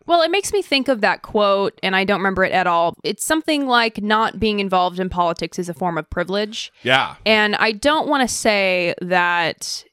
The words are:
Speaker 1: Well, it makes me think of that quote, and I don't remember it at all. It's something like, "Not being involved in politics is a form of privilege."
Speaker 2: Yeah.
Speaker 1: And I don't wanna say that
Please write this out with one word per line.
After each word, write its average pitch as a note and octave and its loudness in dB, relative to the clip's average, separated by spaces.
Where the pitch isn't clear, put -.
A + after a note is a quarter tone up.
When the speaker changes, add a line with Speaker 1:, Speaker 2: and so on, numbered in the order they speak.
Speaker 1:
Well, E4+ 4
it E4+ 0
makes G4 -2
me G4+ 0
think C4+ 0
of B3 0
that G3 0
quote, G3 0
and F#3+ 0
I F#3+ 2
don't F#3+ 0
remember F#3+ 0
it F3+ 0
at F3+ 2
all. E3+ 0
It's - -4
something D4+ -2
like, A#3 0
"Not G#3+ 0
being G#3 0
involved F3+ 0
in F#3 -2
politics E3+ -2
is F3 -6
a E3+ -6
form F3 -4
of D#3 -6
privilege." G3+ -4
Speaker 2:
Yeah. B2 2
Speaker 1:
And G#3+ 2
I A3 0
don't C#4+ 0
wanna C4+ 2
say F#3 0
that F3 -2